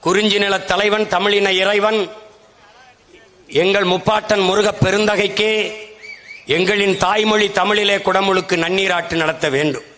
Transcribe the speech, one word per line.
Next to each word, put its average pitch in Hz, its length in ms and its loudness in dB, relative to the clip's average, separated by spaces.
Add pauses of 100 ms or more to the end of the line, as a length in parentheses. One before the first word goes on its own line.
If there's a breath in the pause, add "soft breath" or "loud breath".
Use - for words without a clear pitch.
குறிஞ்சி 202 360 2
நிலத் 196 280 -2
தலைவன், 208 400 0
தமிழின 202 440 2
இறைவன், 202 480 2 (1500)
எங்கள் 190 420 2
முப்பாட்டன் 208 560 0
முருகப் 202 340 0
பெருந்தகைக்கு 208 680 0 (960)
எங்களின் 190 520 0
தாய்மொழி 214 540 0
தமிழிலே 202 460 0
குடமுழுக்கு 190 600 0
நன்னீராட்டு 175 640 -2
நடத்த 160 280 -2
வேண்டும். 139 380 -2 (100)